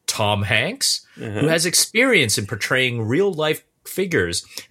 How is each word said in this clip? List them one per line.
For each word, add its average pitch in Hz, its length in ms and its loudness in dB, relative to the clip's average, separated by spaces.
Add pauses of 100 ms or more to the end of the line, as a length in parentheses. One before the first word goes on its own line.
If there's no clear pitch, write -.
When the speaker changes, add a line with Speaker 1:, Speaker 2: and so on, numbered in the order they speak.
Speaker 1:
Tom 104 380 0
Hanks, 139 640 -2 (120)
Speaker 2:
Mm-hmm. 107 220 -6
Speaker 1:
who 147 80 2
has 165 180 2
experience 190 720 2
in 107 80 -2
portraying 123 560 -2
real-life 156 640 0 (220)
figures 127 600 -2 (260)